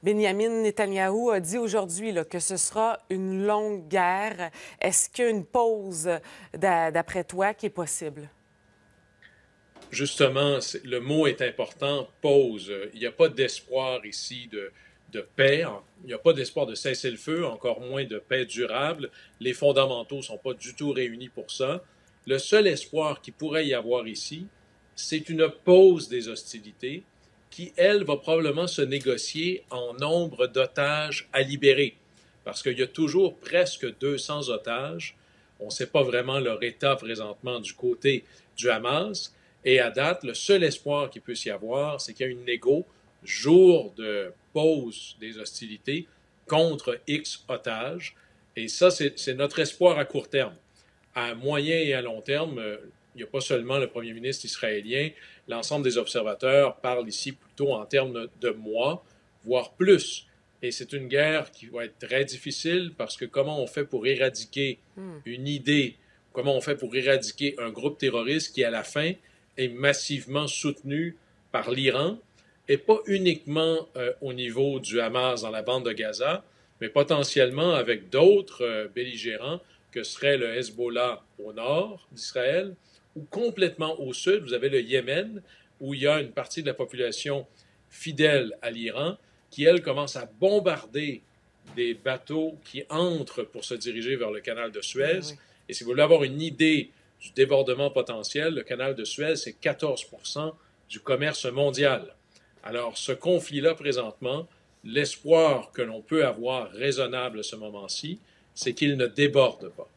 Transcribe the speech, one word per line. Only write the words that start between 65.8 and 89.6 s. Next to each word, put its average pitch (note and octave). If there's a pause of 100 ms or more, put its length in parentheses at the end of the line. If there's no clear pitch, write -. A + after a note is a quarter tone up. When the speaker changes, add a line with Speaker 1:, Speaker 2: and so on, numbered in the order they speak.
Speaker 2:
comment C3+
on B2+
fait D3
pour B2
éradiquer C3+
un A#2
groupe B2
terroriste C3
qui, B2+
à A#2
la A2
fin, D#3 (440)
est C3
massivement C#3
soutenu D3 (340)
par -
l'Iran, C3+ (500)
et C#3
pas G#3+
uniquement, D#3+
euh, B2+
au C3+
niveau B2+
du A2
Hamas A#2+
dans A2
la A2
bande B2
de A2+
Gaza, A2+ (360)
mais A2+
potentiellement C#3+
avec G#2+
d'autres, F3+
euh, G#2+
belligérants, A#2 (300)
que A2+
serait C#3
le A#2
Hezbollah A#2+ (180)
au G#2+
nord D#3
d'Israël, D#3 (400)
ou D3+
complètement E3+
au C3
sud, F#3
vous A#2+
avez B2
le C3+
Yémen, C3+ (380)
où C#3
il C3
y C#3+
a D3+
une B2+
partie C#3
de C#3+
la C3
population C3 (420)
fidèle C#3+
à A#2+
l'Iran, A#2 (340)
qui, C#3+